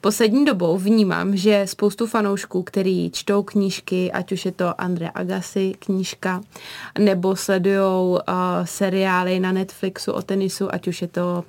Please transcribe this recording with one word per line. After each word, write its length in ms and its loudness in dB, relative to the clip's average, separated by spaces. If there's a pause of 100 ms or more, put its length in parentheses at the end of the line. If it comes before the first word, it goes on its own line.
poslední 440 4
dobou 340 2
vnímám, 580 2
že 300 4
spoustu 400 -2
fanoušků, 560 -2
který 480 0
čtou 320 0
knížky, 680 -2
ať 200 -6
už 120 -4
je 80 -4
to 280 -2
Andrea 340 -4
Agassi 640 -4
knížka, 640 -4 (580)
nebo 380 4
sledujou, 800 2 (100)
eh, 40 0 (320)
seriály 760 0
na 120 0
Netflixu 600 -4
o 100 -4
tenisu, 520 -2
ať 140 -6
už 140 -4
je 60 -4
to 400 -4